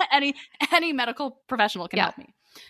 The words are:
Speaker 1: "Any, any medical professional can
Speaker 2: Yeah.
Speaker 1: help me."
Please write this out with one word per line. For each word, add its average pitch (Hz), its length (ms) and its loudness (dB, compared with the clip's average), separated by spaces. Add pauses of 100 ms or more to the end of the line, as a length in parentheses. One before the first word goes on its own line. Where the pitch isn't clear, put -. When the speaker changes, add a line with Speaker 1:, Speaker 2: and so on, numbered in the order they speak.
(120)
Speaker 1:
"Any, 277 220 2 (380)
any 330 200 2
medical 247 560 -4
professional 208 400 0
can 185 100 -8
Speaker 2:
Yeah. 196 60 4
Speaker 1:
help - 140 -2
me." - 160 -20 (360)